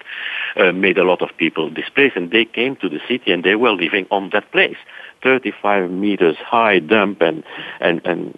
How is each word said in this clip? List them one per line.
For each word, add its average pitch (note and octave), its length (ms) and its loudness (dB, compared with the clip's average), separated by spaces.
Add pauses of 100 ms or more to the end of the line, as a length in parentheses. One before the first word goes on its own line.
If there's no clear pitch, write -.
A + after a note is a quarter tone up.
(580)
uh, F#2 140 4
made F#2+ 280 2
a F2+ 40 4
lot F2 200 2
of D2+ 140 -8
people D#2+ 340 -2
displaced, A#2 440 0
and F2 140 -4
they A2 160 2
came B2 300 -4
to G2 120 -6
the - 200 -4
city A#2+ 240 -2
and F2 120 0
they F#2+ 120 2
were A#2 160 2
living F#2 400 -2
on G2 180 -2
that G#2 220 -4
place, F3 260 0 (460)
thirty-five G#2 680 0
meters F#2 480 0
high A2+ 400 2
dump G2 440 2
and, E2 220 0 (360)
and, E2+ 260 0
and, E2+ 320 -4